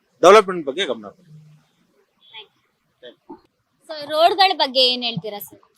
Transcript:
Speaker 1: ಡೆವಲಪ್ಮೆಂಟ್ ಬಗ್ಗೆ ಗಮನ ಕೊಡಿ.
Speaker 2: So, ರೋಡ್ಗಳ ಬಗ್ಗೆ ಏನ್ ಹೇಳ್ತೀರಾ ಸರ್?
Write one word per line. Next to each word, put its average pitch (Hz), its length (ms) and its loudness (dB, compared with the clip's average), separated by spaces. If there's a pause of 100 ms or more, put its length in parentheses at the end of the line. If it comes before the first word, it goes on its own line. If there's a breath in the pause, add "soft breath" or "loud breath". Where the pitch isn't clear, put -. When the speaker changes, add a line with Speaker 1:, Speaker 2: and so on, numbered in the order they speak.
(220)
Speaker 1:
ಡೆವಲಪ್ಮೆಂಟ್ 185 460 4
ಬಗ್ಗೆ 151 180 -6
ಗಮನ 113 220 -8
ಕೊಡಿ. - 240 -20 (2500)
Speaker 2:
So, 294 220 -14
ರೋಡ್ಗಳ 359 460 2
ಬಗ್ಗೆ 269 260 -2 (120)
ಏನ್ 247 100 -8
ಹೇಳ್ತೀರಾ 214 360 -10
ಸರ್? - 200 -20 (180)